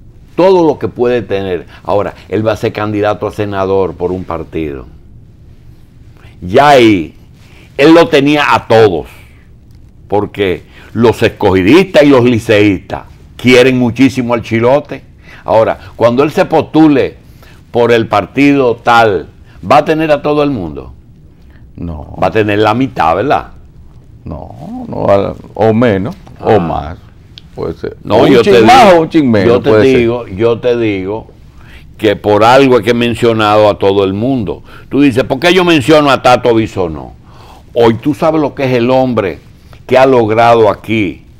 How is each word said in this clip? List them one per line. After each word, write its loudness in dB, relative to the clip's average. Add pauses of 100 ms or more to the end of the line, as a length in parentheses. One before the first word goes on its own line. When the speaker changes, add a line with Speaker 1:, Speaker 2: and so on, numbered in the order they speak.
(360)
Speaker 1:
Todo 2
lo 0
que -6
puede -2
tener. -6 (180)
Ahora, -4 (160)
él -4
va -2
a -6
ser -4
candidato -4
a -6
senador -4
por -6
un -8
partido. -10 (1600)
Ya 2
ahí, 2 (600)
él 4
lo 6
tenía 0
a -2
todos, 2 (1000)
porque -4 (300)
los 0
escogidistas 2
y 4
los 4
liceístas 0 (320)
quieren 2
muchísimo 0
al -2
Chilote. -2 (400)
Ahora, 0 (200)
cuando 2
él -2
se -2
postule 0 (540)
por 0
el 0
partido 0
tal, 0 (420)
¿va -4
a -2
tener -2
a -2
todo -2
el -2
mundo? -10 (840)
Speaker 2:
No. -12
Speaker 1:
Va 0
a -2
tener 0
la 2
mitad, -2
¿verdad? -2 (760)
Speaker 2:
No, -16
no, -8
a-, 0 (180)
o 0
menos, 0 (260)
o -2
Speaker 1:
Ah. 4
Speaker 2:
más. -6 (580)
Puede -10
ser. -14
Speaker 1:
No, 0
Speaker 2:
Un 4
Speaker 1:
yo 4
Speaker 2:
chin 2
Speaker 1:
te 6
Speaker 2:
más 6
Speaker 1:
digo, 4
Speaker 2:
o 2
un -4
chin 0
menos, 2
Speaker 1:
yo 2
te -2
Speaker 2:
puede 4
ser. 2
Speaker 1:
digo, -2
yo -2
te -2
digo -6 (720)
que 0
por 2
algo 4
es -2
que 0
he -2
mencionado 0
a 0
todo 0
el -2
mundo. -6 (240)
Tú -2
dices, 2
"¿Por -6
qué 0
yo 2
menciono 2
a 0
Tato 2
Bisonó?". -6 (600)
Hoy 2
tú -4
sabes -2
lo -4
que -6
es -2
el 0
hombre -2 (460)
que 0
ha 4
logrado 2
aquí, -6 (140)